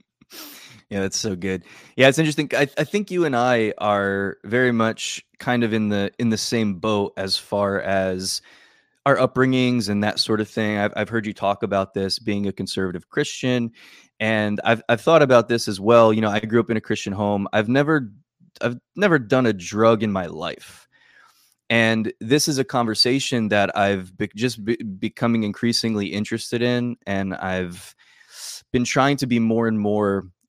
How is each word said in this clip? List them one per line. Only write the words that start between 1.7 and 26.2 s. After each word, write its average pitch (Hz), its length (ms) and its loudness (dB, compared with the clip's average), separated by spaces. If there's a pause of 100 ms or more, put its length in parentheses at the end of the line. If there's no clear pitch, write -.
Yeah, 131 120 6
it's 139 100 2
interesting. 151 340 0
I, 139 240 2
I 151 60 0
think 202 300 -4
you 175 120 0
and 139 120 0
I 120 420 2
are 98 640 0
very 123 300 2
much 113 520 -2 (140)
kind 120 240 0
of 110 100 0
in 110 160 0
the, 101 300 -2
in 120 120 0
the 110 60 0
same 107 440 -2
boat 104 360 0
as 95 200 -4
far 101 440 -2
as 95 600 -2 (640)
our 139 100 4
upbringings 127 720 0
and 104 140 -2
that 104 160 -2
sort 110 220 0
of 107 80 -4
thing. 107 300 -2
I've, 104 180 0
I've 107 120 -4
heard 110 180 -4
you 107 60 -6
talk 98 300 -2
about 98 320 -2
this, 95 240 -2
being 101 300 -4
a 95 40 -4
conservative 92 560 -6
Christian, 123 640 -4 (480)
and 107 460 0
I've, 113 240 2
I've 120 120 2
thought 160 220 6
about 127 260 6
this 117 200 0
as 101 100 -4
well. 113 340 8
You 110 100 0
know, 107 80 2
I 104 100 0
grew 110 180 0
up 113 120 0
in 113 60 0
a 107 40 -2
Christian - 320 -4
home. 101 400 0
I've 107 160 0
never, 139 420 2 (500)
I've 123 180 -2 (180)
never 170 240 4
done 127 260 2
a 110 60 4
drug 104 500 2
in 110 80 0
my 92 160 -2
life. 80 640 -12 (800)
And 113 500 2
this 131 300 0
is 143 100 -2
a 135 60 0
conversation 120 840 0
that 101 260 2
I've 98 420 0
be-, 104 160 -4
just 117 300 -4
be-, 113 180 -2
becoming 110 600 -2
increasingly 107 640 -2
interested 113 540 -4